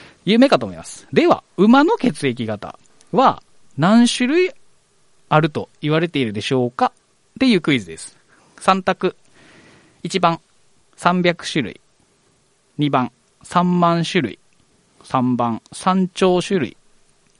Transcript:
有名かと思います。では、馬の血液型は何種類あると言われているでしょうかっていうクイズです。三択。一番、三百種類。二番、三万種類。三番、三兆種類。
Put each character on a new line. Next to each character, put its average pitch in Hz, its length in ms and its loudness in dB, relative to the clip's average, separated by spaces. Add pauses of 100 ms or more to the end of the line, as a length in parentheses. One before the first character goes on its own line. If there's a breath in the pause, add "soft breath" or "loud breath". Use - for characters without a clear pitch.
(240 loud breath)
有 214 140 2
名 262 100 6
か 202 120 2
と 117 60 -10
思 92 80 -10
い 80 40 -18
ま 82 80 -16
す。 - 260 -20
で 262 160 2
は、 - 160 0 (140)
馬 240 260 6
の 415 140 2
血 165 280 -2
液 120 200 -4
型 107 320 -10 (340)
は 202 300 0 (360)
何 220 300 4
種 247 200 -2
類 349 240 0 (760)
あ 156 140 2
る 156 80 0
と - 180 -10 (140)
言 147 100 -2
わ 160 80 0
れ 170 80 -2
て 147 120 -4
い 127 60 0
る 107 60 -4
で 104 80 -8
し 117 140 -4
ょ 127 140 0
う 120 40 -8
か - 220 -4 (420)
っ - 40 -18
て 262 80 2
い 226 80 4
う 170 60 0
ク 156 120 0
イ 123 60 2
ズ 90 80 -14
で 80 100 -16
す。 - 180 -20 (420 soft breath)
三 190 260 0
択。 185 340 -2 (880 soft breath)
一 180 180 -6
番、 165 180 0 (560)
三 180 280 0
百 170 220 -2
種 143 180 -4
類。 - 180 -14 (960)
二 147 120 -2
番、 131 220 -2 (320)
三 180 380 0
万 170 280 0
種 180 120 -2
類。 - 180 -6 (640)
三 127 320 -2
番、 117 360 -2
三 185 380 0
兆 180 320 0
種 190 180 -2
類。 117 180 -6 (640)